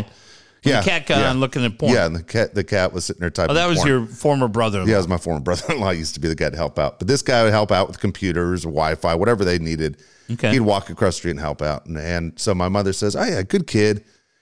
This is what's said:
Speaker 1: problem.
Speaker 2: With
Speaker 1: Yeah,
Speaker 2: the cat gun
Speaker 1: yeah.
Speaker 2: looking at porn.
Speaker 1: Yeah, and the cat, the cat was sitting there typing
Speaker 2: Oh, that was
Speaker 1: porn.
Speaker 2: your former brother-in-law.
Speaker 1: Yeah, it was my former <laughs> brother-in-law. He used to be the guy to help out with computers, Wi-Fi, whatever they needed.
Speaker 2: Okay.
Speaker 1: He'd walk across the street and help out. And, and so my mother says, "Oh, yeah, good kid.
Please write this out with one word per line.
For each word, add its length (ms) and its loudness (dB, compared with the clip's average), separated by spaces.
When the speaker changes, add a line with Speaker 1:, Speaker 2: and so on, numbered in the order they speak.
Speaker 1:
problem. 80 -18
Speaker 2:
With 80 4
Speaker 1:
Yeah, 80 2
Speaker 2:
the 100 0
cat 160 0
gun 140 2
Speaker 1:
yeah. 120 2
Speaker 2:
looking 320 0
at 140 -2
porn. 140 2
Speaker 1:
Yeah, 140 4
and 100 -2
the 60 -6
cat, 320 -2
the 100 0
cat 280 0
was 120 -6
sitting 160 -8
there 100 -2
typing 220 0
Speaker 2:
Oh, 20 2
that 120 2
was 120 2
Speaker 1:
porn. 100 4
Speaker 2:
your 180 2
former 420 0
brother-in-law. 400 0
Speaker 1:
Yeah, 60 6
it 40 4
was 100 0
my 100 0
former 220 -4
<laughs> 40 -8
brother-in-law. 480 -2
He 60 -2
used 160 -6
to 60 -12
be 80 0
the 80 -2
guy 140 -2
to 60 -8
help 220 -4
out 1080 2
with 120 -14
computers, 640 -2
Wi-Fi, 520 -2
whatever 300 2
they 140 2
needed. 440 -4
Speaker 2:
Okay. 220 -2
Speaker 1:
He'd 80 2
walk 300 0
across 240 0
the 40 -8
street 140 -4
and 80 -8
help 220 -6
out. 240 -4
And, 120 -8
and 400 -4
so 160 0
my 140 0
mother 240 0
says, 220 -2
"Oh, 100 -2
yeah, 180 0
good 260 0
kid. 360 2